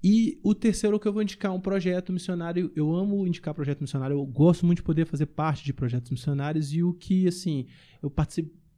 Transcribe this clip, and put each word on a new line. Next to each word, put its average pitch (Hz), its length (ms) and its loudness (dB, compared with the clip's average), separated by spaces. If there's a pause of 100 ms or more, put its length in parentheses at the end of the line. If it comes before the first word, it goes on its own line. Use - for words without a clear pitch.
E 220 420 4
o 208 100 4
terceiro 214 460 0
que 214 80 -2
eu 202 40 0
vou 214 100 -2
indicar, 196 300 -4
um 185 80 -4
projeto 185 520 -2
missionário, 175 640 -4
eu 156 180 0
amo 196 320 0
indicar 170 260 -4
projeto 143 280 -4
missionário, 135 360 -2
eu 139 80 -2
gosto 151 400 4
muito 175 140 4
de - 60 -10
poder 160 200 0
fazer 147 220 -2
parte 151 380 -4
de 139 80 -2
projetos 123 400 -2
missionários, 143 600 -2
e 170 120 0
o 180 100 2
que, 185 320 2
assim, 165 400 -2 (340)
eu 147 80 -6
participo 156 400 -2 (300)